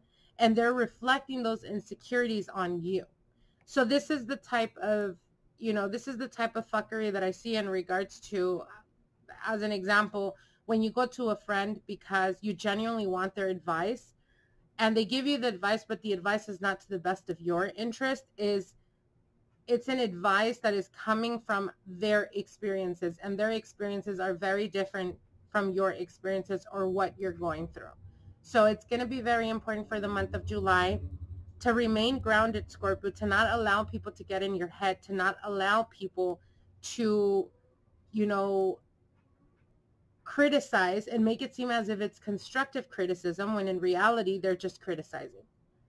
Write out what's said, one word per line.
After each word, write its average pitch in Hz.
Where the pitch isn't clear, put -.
and 226
they're 233
reflecting 254
those 226
insecurities 214
on 175
you. 185
So -
this 277
is 262
the 269
type 226
of, 208
you 226
know, 202
this 233
is 262
the 247
type 226
of 220
fuckery 214
that 190
I 190
see 226
in 208
regards 190
to, 180
as 214
an 208
example, 202
when 220
you 220
go 247
to 240
a 202
friend 202
because 190
you 208
genuinely 214
want 185
their 196
advice 180
and 220
they 226
give 254
you 285
the 247
advice, 202
but 220
the 208
advice 202
is 185
not 196
to -
the 196
best 180
of 170
your 175
interest, 240
is 202
it's 240
an 262
advice 208
that 208
is 190
coming 226
from 196
their 208
experiences, 190
and 196
their 214
experiences 202
are 185
very 196
different 190
from 202
your 190
experiences 185
or 190
what 185
you're 190
going 170
through. -
So 220
it's 208
gonna 240
be 247
very 226
important 214
for 214
the 202
month 196
of 90
July 190
to 240
remain 226
grounded, 220
Scorpio, 196
to 208
not 202
allow 214
people 208
to -
get 190
in 196
your 175
head, 190
to 196
not 190
allow 202
people 185
to, 208
you 214
know, 196
criticize 214
and 226
make 226
it 247
seem 247
as 233
if 208
it's 208
constructive 262
criticism 180
when 196
in 185
reality 190
they're 185
just 180
criticizing, 156